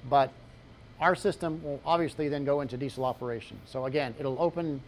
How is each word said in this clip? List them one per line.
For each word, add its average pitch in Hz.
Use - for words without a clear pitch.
But 139
our 175
system 165
will 143
obviously 156
then 143
go 143
into 127
diesel 131
operation. 120
So 131
again, 131
it'll 135
open 165